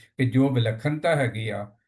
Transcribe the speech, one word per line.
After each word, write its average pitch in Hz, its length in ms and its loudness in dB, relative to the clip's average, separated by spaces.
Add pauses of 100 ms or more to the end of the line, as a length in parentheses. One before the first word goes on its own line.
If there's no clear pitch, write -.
(160)
ਕਿ 135 140 0
ਜੋ 135 180 4
ਵਿਲੱਖਣਤਾ 131 680 0
ਹੈਗੀ 110 320 -2
ਆ, 104 240 -8 (160)